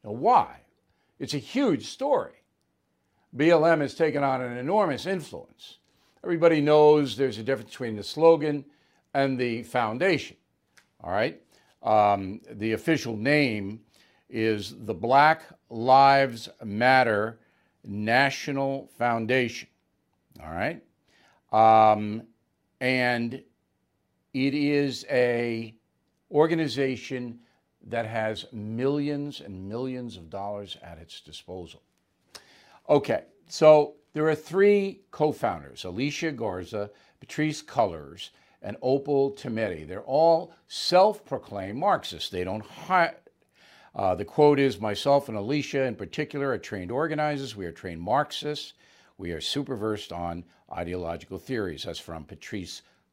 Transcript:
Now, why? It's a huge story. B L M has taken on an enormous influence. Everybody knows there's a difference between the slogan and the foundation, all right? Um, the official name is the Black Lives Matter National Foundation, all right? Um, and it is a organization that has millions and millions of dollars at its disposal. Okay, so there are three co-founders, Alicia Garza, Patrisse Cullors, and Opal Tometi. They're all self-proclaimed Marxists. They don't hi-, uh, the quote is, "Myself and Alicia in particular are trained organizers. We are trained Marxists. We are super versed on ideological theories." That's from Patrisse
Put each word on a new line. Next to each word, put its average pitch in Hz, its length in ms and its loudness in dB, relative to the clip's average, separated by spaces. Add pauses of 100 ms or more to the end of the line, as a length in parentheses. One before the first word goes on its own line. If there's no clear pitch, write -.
Now, 104 60 -10
why? 156 480 0 (600)
It's 135 140 -8
a 147 60 -4
huge 165 480 -2
story. 262 480 -2 (1000)
B 147 140 2
L 160 160 6
M 165 160 4
has 139 140 -4
taken 147 280 0
on 135 200 0
an 120 160 -8
enormous 156 480 -2
influence. - 720 -10 (440)
Everybody 165 380 4
knows 151 560 6
there's 123 220 -2
a 113 40 -8
difference 117 280 -4
between 113 260 -8
the 104 80 -10
slogan 151 600 4 (480)
and 135 240 0
the 120 240 -2
foundation, 123 720 -2 (640)
all 85 80 -10
right? 110 300 -2 (420)
Um, 104 680 2
the 110 220 -4
official 117 440 -2
name 113 640 0 (480)
is 110 460 -2 (100)
the 107 100 -6
Black 139 500 4 (260)
Lives 131 800 4 (120)
Matter 113 760 2 (460)
National 135 1120 -2
Foundation, 120 720 -2 (720)
all 80 120 -14
right? 113 280 -6 (720)
Um, 110 720 6 (580)
and 123 540 0
it - 1200 -8
is 143 560 0
a 120 640 0 (560)
organization 135 1120 -2 (480)
that 117 180 -4
has 110 460 -6
millions 143 880 -4
and 95 280 -14
millions 123 480 -10
of 82 140 -20
dollars 101 500 -10
at 85 180 -18
its - 220 -20
disposal. 85 640 -16 (1040)
Okay, 135 360 2 (240)
so 156 480 6 (160)
there 151 160 0
are 156 80 2
three 196 640 2 (100)
co-founders, 87 720 -4
Alicia 135 460 -6
Garza, 101 580 -6 (320)
Patrisse 151 420 -4
Cullors, 85 680 -4 (320)
and - 180 -10
Opal 139 520 0
Tometi. 107 540 -6
They're 92 160 -12
all 165 520 2 (140)
self-proclaimed 139 1080 0
Marxists. 165 520 -2
They 90 140 -4
don't 104 200 -6
hi-, 175 500 0 (800)
uh, 92 200 0
the 95 100 -4
quote 147 340 4
is, 123 220 2
"Myself 135 480 0
and 110 80 -6
Alicia 135 460 -4
in 123 120 -2
particular 143 540 -6
are 117 100 -2
trained 92 320 -10
organizers. 147 640 -4
We 95 120 -10
are 82 60 -10
trained 85 280 -12
Marxists. 143 720 -4 (460)
We 87 140 -8
are 78 100 -8
super 135 340 -6
versed 107 380 -6
on 87 300 -8 (280)
ideological 87 640 -8
theories." 95 480 -8
That's 85 140 -10
from 80 260 -14
Patrisse - 560 -12 (320)